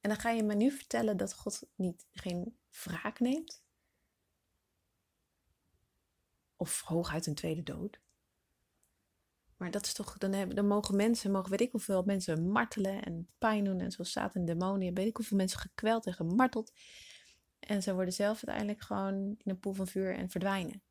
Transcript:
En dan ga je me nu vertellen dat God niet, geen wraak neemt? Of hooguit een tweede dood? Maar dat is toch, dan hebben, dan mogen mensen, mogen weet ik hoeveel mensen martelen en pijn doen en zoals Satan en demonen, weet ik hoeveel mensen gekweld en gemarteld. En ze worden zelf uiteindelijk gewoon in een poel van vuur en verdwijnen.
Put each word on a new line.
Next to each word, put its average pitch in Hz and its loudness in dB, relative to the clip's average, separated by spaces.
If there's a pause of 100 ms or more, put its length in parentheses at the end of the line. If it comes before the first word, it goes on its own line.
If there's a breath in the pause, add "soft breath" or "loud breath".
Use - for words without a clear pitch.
En 208 0
dan 214 0
ga 233 0
je 226 2
me 208 2
nu 240 6
vertellen 226 0
dat 196 0
God - -8 (120)
niet, 180 -2
geen 180 -6 (260)
wraak 175 -6
neemt? 277 0 (3000)
Of - -2
hooguit 165 0
een 151 0
tweede 165 -2
dood? 160 -6 (1600)
Maar 175 -4
dat 202 -4
is - -4
toch, - -8
dan 196 0
hebben, 190 0
dan 202 4
mogen 202 4
mensen, 208 4
mogen 190 0
weet 190 2
ik 247 2
hoeveel 190 0
mensen 185 2
martelen 202 0
en 175 -8
pijn 214 4
doen 190 2
en 185 -2
zoals 185 -6
Satan - -2
en 170 2
demonen, 180 0
weet 190 2
ik 220 -2
hoeveel 214 0
mensen 185 2
gekweld 220 0
en 180 -2
gemarteld. 202 2 (840 loud breath)
En 202 -2
ze 190 0
worden 185 0
zelf 208 0
uiteindelijk 208 -4
gewoon 196 -2
in 196 -4
een 185 -4
poel 196 -4
van 190 -2
vuur 190 -2
en 190 -4
verdwijnen. 190 -2